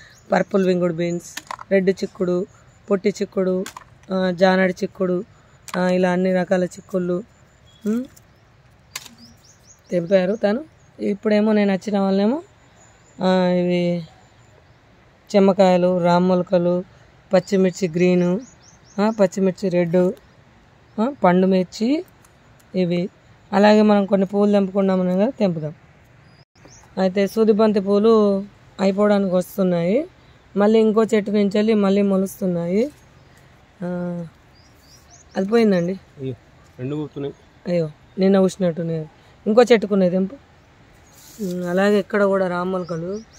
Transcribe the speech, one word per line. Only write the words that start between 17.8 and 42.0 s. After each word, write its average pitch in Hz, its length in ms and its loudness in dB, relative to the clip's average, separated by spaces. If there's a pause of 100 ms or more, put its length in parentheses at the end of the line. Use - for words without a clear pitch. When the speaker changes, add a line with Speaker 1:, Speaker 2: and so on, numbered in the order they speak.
Speaker 1:
గ్రీను, 180 520 0 (600)
ఆ, 214 200 0
పచ్చిమిర్చి 190 480 0
రెడ్, 180 440 0 (880)
ఆ, 269 140 -2 (100)
పండు 185 220 4
మిర్చి 214 580 -2 (680)
ఇవి. 175 360 -2 (420)
అలాగే 208 300 4
మనం 208 240 4
కొన్ని 196 200 0
పూలు 202 260 0
తెంపుకున్నాం 190 640 0
కదా, 208 140 0
తెంపుదాం. 165 440 -4 (1200)
అయితే 190 280 0
సూదిబంతి 220 540 2
పూలు 202 640 2 (360)
అయిపోవడానికి 196 540 2
వస్తున్నాయి, 185 760 0 (480)
మళ్ళీ 214 220 4
ఇంకో 220 260 2
చెట్టు 214 260 -2
నుంచి 202 240 0
వెళ్ళి 220 200 0
మళ్ళీ 202 280 2
మొలుస్తున్నాయి. 190 880 -2 (880)
ఆ, 175 60 -8 (1500)
అది 196 120 -4
పోయిందండి. 202 440 0
Speaker 2:
అయ్యో, 135 420 -12 (440)
రెండు 135 180 -6
పూస్తున్నాయి. 139 380 -10 (340)
Speaker 1:
అయ్యో, 165 220 -2 (280)
నిన్న 190 220 4
పూసినట్టున్నాయి. 165 680 -2 (360)
ఇంకో 220 160 4
చెట్టుకున్నాయి 202 480 2
తెంపు. 190 240 -2 (1080)
ఉమ్, 180 220 -6
అలాగే 196 340 0
ఇక్కడ 202 240 -2